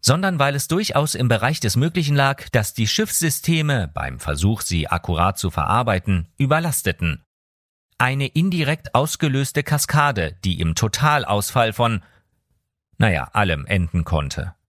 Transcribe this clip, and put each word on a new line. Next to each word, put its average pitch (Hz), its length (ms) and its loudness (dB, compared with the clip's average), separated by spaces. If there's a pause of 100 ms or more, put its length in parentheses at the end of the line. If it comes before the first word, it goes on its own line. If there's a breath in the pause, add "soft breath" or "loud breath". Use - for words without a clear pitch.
sondern 180 380 0
weil 143 160 2
es 139 140 -4
durchaus 147 460 0
im 123 140 0
Bereich 117 320 2
des 104 160 0
Möglichen 147 400 0
lag, 139 340 0
dass 110 220 0
die 110 160 -2
Schiffssysteme, 156 1040 0
beim 64 260 -6
Versuch, 82 440 0
sie 80 260 -2
akkurat 85 500 0
zu 90 120 -2
verarbeiten, 95 800 0 (100)
überlasteten. 139 840 -2 (760)
Eine 135 300 0
indirekt 160 680 0
ausgelöste 139 680 0
Kaskade, 143 840 0
die 92 160 0
im 82 140 0
Totalausfall 113 1000 0
von, 113 300 0 (960 soft breath)
naja, 85 260 2 (100)
allem 85 320 0
enden 87 380 0
konnte. 76 500 -4 (140)